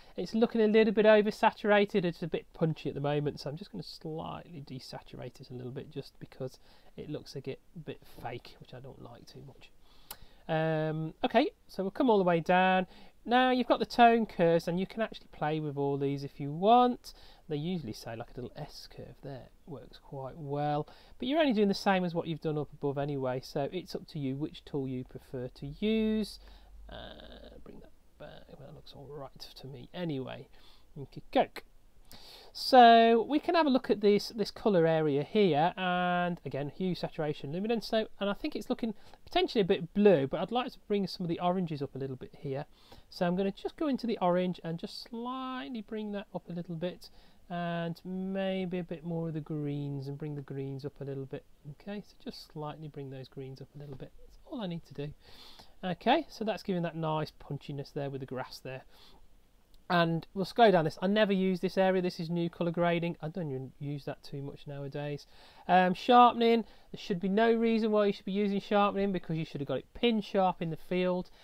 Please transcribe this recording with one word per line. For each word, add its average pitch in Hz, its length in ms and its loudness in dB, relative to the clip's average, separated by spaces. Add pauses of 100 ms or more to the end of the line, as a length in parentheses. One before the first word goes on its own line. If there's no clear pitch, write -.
(160)
It's 196 180 -6
looking 226 260 4
a 214 80 6
little 220 260 6
bit 214 100 6
oversaturated. 208 1000 6
It's 175 180 -2
a 165 60 -4
bit - 260 -6
punchy 160 340 0
at 127 60 -6
the 139 60 -6
moment, 147 400 -2
so 143 100 -8
I'm 147 60 -8
just - 160 -14
gonna 185 100 -12
slightly 160 840 -12
desaturate - 760 -14
it 135 100 -18
a 131 40 -14
little 123 180 -10
bit 127 180 -12
just - 300 -14
because - 380 -12 (380)
it 143 140 -12
looks - 240 -12
a 143 60 -10
get, 135 200 -10 (240)
bit - 160 -12 (220)
fake, - 380 -12
which - 120 -20
I 127 60 -16
don't 131 240 -18
like 120 240 -20
too 131 200 -18
much. - 240 -20 (800)
Um, 160 640 0 (120)
okay, 262 260 4 (160)
so - 160 -8
we'll 190 80 -2
come 277 180 0
all 214 100 8
the 190 60 4
way 175 160 4
down. 185 460 4 (400)
Now 254 240 4
you've 254 160 2
got - 140 4
the 226 60 -2
tone 233 400 8
curves, 165 400 4
and 175 140 -2
you 190 60 -2
can - 160 -6
actually - 300 -8
play 156 280 -2
with 147 160 -6
all 139 220 0
these 139 260 -2
if - 160 -12
you 143 120 -6
want. 240 600 4 (360)
They 151 80 -4
usually 147 360 -4
say, 113 220 -10
like, 117 160 -12
a - 100 -14
little 123 140 -10
S - 400 -14
curve - 280 -16
there 135 260 -14 (180)
works - 320 -16
quite 135 380 -12
well, 147 500 -2 (320)
but 247 80 -6
you're 294 140 2
only 285 120 6
doing 208 140 4
the 196 80 4
same 190 300 2
as 170 100 -4
what 170 140 -4
you've 156 120 -4
done 156 160 -2
up 147 160 -4
above 143 240 -4
anyway, 135 460 -2
so 143 300 -4
it's 185 240 -8
up - 120 -8
to 156 120 -8
you 135 160 -2
which - 280 -8
tool 135 220 -4
you 127 160 -6
prefer 127 460 -10
to - 180 -14
use. 220 720 -2 (500)
Uh, - 760 -18
bring - 160 -18
that - 100 -20 (300)
back, 147 260 -18 (100)
that 147 180 -18
looks 135 200 -20
all 135 160 -18
right 143 280 -16 (180)
to - 100 -16
me 123 260 -14
anyway. 131 540 -8 (500)
Okay, 147 260 -14 (100)
coke. - 320 0 (880)
So 233 760 8
we 294 120 0
can 349 160 0
have 320 100 4
a 285 40 2
look 254 200 2
at 208 100 0
this, 208 280 4
this 214 240 -6
colour 180 340 4
area 156 380 2
here, 175 520 2
and 180 680 0
again, 139 240 -6
hue, 185 260 -4
saturation, 151 580 -6
luminance. 214 360 -4
So, 220 180 -2 (140)
and 202 100 -2
I - 20 0
think - 220 -6
it's - 160 -6
looking 226 240 -4 (300)
potentially 339 380 2
a - 20 4
bit 175 280 0
blue, 185 360 6
but 156 120 -4
I'd 185 120 -4
like 240 200 -2
to - 140 -20
bring 202 220 -2
some - 160 -8
of 165 40 -4
the 165 120 -4
oranges 180 420 -2
up 139 140 -8
a - 20 -8
little 131 180 -6
bit - 220 -16
here. 139 280 -6 (420)
So - 180 -2
I'm 175 80 2
gonna 196 160 0
just - 260 -8
go 320 120 -2
into 254 180 -2
the 226 140 -2
orange 180 420 2
and 170 160 -6
just - 240 -12
slightly 254 800 -8
bring 214 300 -8
that 202 200 -8
up - 160 -10
a 175 40 -8
little 170 240 -8
bit, 175 340 -8 (380)
and 170 560 -6
maybe 190 760 -4
a 175 60 -4
bit 165 200 -10
more 165 240 -4
of 156 60 -6
the 156 60 -4
greens, 143 680 -6
and 143 100 -8
bring 151 160 -8
the 143 80 -8
greens 135 420 -8
up - 160 -10
a 147 40 -10
little 135 220 -8
bit. - 180 -12 (360)
Okay, 202 200 -12
so - 220 -18
just - 300 -14
slightly 151 360 -10
bring 139 220 -12
those 131 180 -14
greens 135 320 -14
up 139 160 -18
a - 20 -16
little 143 180 -14
bit. 139 220 -14
That's - 280 -20
all 277 140 -10
I 208 60 -6
need 170 200 -8
to - 80 -20
do. 147 180 -8 (720)
Okay, 226 440 0
so - 160 -10
that's 202 200 -4
giving 180 180 -2
that 160 140 -4
nice 156 440 -4
punchiness 143 520 -10
there 139 180 -6
with 135 100 -8
the 135 60 -10
grass 127 320 -8
there. 131 240 -12 (1120)
And 165 320 2 (100)
we'll 190 100 -2
scroll 226 260 8
down 175 140 6
this. 156 180 -4
I 185 60 2
never 208 240 4
use 190 260 2
this - 180 -4
area. 190 240 4
This 180 200 -2
is 160 100 -6
new 170 180 0
colour 175 220 -2
grading. 170 500 0
I 156 60 -8
don't 160 240 -6
even 131 300 -8
use 143 240 -8
that - 180 -10
too - 180 -12
much - 280 -12
nowadays. 143 580 -8 (400)
Um, 185 280 6
sharpening. 233 720 6 (280)
There - 80 -12
should 185 180 -4
be 190 100 -2
no 220 240 4
reason 226 380 2
why 214 160 4
you 202 60 2
should - 120 -8
be 202 60 -6
using 202 300 0
sharpening 202 500 2
because 175 260 -4
you 160 80 -2
should - 160 -8
have 143 60 -6
got 131 120 -2
it - 140 -14
pin 233 280 2
sharp 185 420 0
in 165 80 -4
the 156 60 -6
field. 180 520 -2 (160)